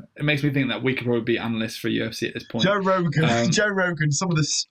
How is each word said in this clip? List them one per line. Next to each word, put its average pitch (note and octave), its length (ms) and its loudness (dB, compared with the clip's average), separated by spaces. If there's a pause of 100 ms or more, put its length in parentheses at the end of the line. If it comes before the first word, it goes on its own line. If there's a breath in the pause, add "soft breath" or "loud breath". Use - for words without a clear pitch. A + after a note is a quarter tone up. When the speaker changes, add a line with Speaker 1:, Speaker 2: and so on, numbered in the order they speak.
(160)
Speaker 1:
it D3 80 -4
makes D3 180 2
me D3 80 2
think C3+ 180 0
that A2 140 -4
we C3 120 2
could A#2+ 120 -4
probably A#2+ 160 2
be A#2 160 2
analysts A2 400 -4
for A2+ 100 -4
U A2+ 180 0
F A2+ 80 -8
C A2+ 140 -4
at - 60 -10
this A#2 100 -10
point. A2+ 200 -4
Speaker 2:
Joe G3+ 120 4
Rogan, F#3 480 2
<laughs> - 60 4
Speaker 1:
Um, G#3+ 200 2
Speaker 2:
Joe G#3+ 180 2
Rogan, F3 440 0
some F3+ 180 -2
of D#3+ 60 2
the D#3 60 2
s-, - 280 -4